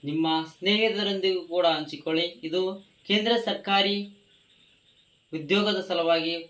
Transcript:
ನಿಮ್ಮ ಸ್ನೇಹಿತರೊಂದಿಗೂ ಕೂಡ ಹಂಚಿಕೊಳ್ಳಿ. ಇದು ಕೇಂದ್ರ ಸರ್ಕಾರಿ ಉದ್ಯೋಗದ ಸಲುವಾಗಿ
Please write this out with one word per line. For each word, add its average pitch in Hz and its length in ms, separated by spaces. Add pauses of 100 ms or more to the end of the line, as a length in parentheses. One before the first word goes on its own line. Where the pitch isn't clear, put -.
ನಿಮ್ಮ 156 240 (300)
ಸ್ನೇಹಿತರೊಂದಿಗೂ 196 840 (120)
ಕೂಡ 175 120 (100)
ಹಂಚಿಕೊಳ್ಳಿ. 160 500 (220)
ಇದು 180 140 (460)
ಕೇಂದ್ರ 214 240 (160)
ಸರ್ಕಾರಿ 196 480 (1400)
ಉದ್ಯೋಗದ 190 460 (100)
ಸಲುವಾಗಿ 165 440 (180)